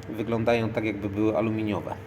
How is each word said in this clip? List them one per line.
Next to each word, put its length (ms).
Wyglądają 600
tak, 160
jakby 240
były 280
aluminiowe. 580